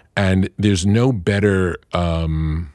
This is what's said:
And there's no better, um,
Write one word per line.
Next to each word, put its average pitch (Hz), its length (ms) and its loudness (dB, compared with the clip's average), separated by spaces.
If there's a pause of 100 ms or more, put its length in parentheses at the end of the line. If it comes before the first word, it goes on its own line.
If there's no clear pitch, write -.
(160)
And 95 420 0
there's 101 280 2
no 117 260 2
better, 98 640 0 (140)
um, 80 840 -2